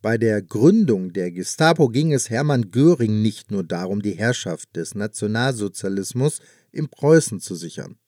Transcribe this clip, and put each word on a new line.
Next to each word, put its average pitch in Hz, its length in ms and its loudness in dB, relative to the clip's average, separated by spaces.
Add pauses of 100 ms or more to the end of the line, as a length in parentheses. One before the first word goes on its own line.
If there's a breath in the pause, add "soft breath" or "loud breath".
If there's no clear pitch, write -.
Bei 113 160 0
der 107 220 2
Gründung 110 720 2
der 90 180 -4
Gestapo 156 580 2
ging 147 240 0
es 127 180 -2
Hermann 123 400 0
Göring 117 520 4
nicht - 280 -2
nur 98 140 -4
darum, 92 360 -6
die 101 120 -4
Herrschaft 98 640 -4
des 82 180 -8
Nationalsozialismus 107 1500 -4 (300 soft breath)
in 156 180 -8
Preußen 143 520 2
zu - 140 -10
sichern. - 420 -12 (120)